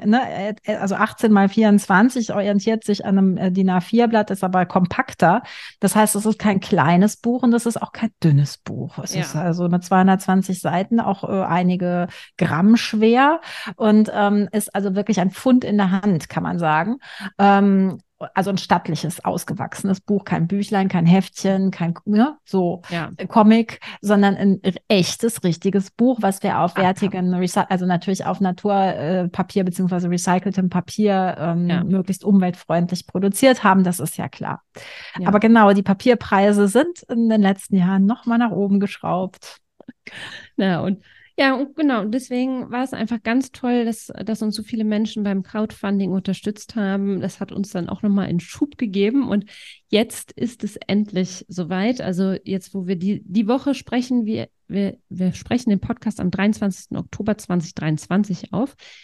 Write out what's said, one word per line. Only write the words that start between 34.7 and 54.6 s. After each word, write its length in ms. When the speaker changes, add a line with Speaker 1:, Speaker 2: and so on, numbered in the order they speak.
Speaker 2:
Ja. 100
Speaker 1:
Aber 100
genau, 360
die 80
Papierpreise 840
sind 420
in 180
den 140
letzten 340
Jahren 300
noch 180
mal 140
nach 140
oben 280
geschraubt. 800
Speaker 2:
Na, 240
und 220
ja, 180
und 200
genau, 300
deswegen 680
war 140
es 80
einfach 280
ganz 300
toll, 340
dass, 280
dass 160
uns 140
so 80
viele 220
Menschen 400
beim 180
Crowdfunding 680
unterstützt 640
haben. 440
Das 200
hat 100
uns 200
dann 180
auch 140
noch 80
mal 160
einen 120
Schub 400
gegeben. 500
Und 180
jetzt 420
ist 320
es 140
endlich 720
soweit. 520
Also 440
jetzt, 280
wo 140
wir 80
die, 300
die 240
Woche 260
sprechen, 520
wir, 220